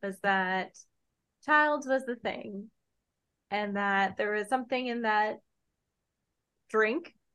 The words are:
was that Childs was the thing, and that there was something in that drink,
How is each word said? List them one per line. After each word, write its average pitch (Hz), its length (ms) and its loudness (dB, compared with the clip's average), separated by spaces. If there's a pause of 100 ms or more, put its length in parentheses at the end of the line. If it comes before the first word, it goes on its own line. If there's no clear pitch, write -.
was 196 180 -6
that 190 580 0 (680)
Childs 302 420 4
was 262 200 0
the 240 80 -4
thing, 220 560 -8 (800)
and 202 260 -4
that 196 400 2
there 208 160 -2
was 208 160 -2
something 254 380 -2
in 240 160 -4
that 214 380 2 (1300)
drink, 220 420 0 (200)